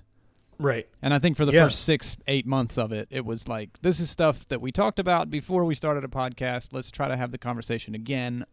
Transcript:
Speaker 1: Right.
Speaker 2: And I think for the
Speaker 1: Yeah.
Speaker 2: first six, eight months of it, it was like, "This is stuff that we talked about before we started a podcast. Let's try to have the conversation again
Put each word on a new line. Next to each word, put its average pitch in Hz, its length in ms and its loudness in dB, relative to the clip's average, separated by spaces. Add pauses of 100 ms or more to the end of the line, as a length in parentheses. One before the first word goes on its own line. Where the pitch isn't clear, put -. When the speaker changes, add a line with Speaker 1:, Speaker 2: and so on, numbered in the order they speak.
(580)
Speaker 1:
Right. 131 300 0 (140)
Speaker 2:
And 139 120 2
I 143 60 4
think 160 180 4
for 156 80 4
the 135 80 4
Speaker 1:
Yeah. 160 120 10
Speaker 2:
first - 180 2
six, - 320 0 (120)
eight 135 200 0
months 131 300 0
of 110 160 0
it, 107 180 -6
it 131 140 -6
was 113 240 -8
like, 110 320 -10
"This 165 180 2
is 165 100 -2
stuff 156 380 2
that 123 140 -4
we 127 100 -4
talked 202 280 0
about 170 300 2
before 175 360 0
we 156 100 2
started 147 300 -2
a 127 40 -10
podcast. 127 640 -4
Let's 131 200 -8
try 139 180 -4
to 131 80 -2
have 123 140 -4
the 123 60 -8
conversation 117 580 -6
again 123 580 -4